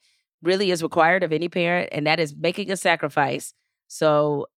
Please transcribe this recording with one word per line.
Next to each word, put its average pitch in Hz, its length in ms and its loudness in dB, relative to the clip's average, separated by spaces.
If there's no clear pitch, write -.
really 190 260 2
is 165 140 0
required 170 400 2
of 160 80 -2
any 156 180 -2
parent, 175 420 -2
and 147 160 -4
that 160 120 2
is 147 160 -4
making 175 360 -4
a 190 60 -2
sacrifice. 147 760 0
So 147 680 0